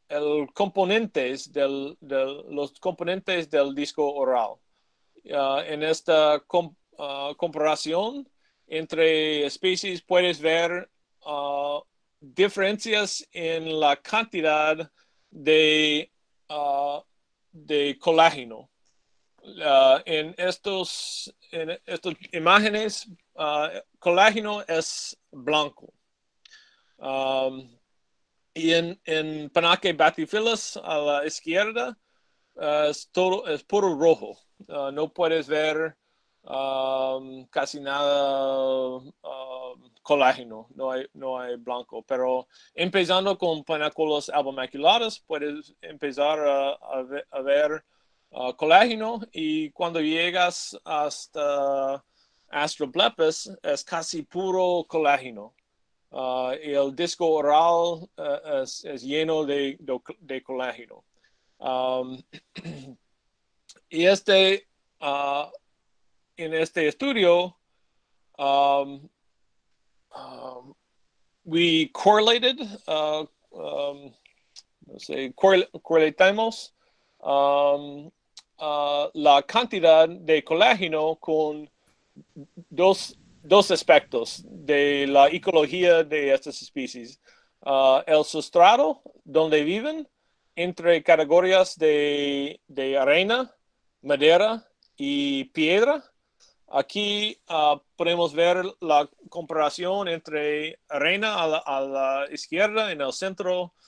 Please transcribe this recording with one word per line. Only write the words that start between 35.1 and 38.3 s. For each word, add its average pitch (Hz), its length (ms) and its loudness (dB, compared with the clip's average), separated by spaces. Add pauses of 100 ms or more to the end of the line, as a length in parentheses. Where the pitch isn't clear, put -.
puedes 165 360 -2
ver, 156 500 -4 (480)
am, 131 1000 -6
casi 143 340 -6
nada, 135 1160 -2 (240)